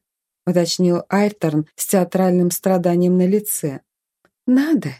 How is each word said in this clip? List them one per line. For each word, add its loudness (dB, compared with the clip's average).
уточнил 0
Айрторн -2
с -8
театральным 0
страданием 0
на 2
лице. -4
"Надо", 0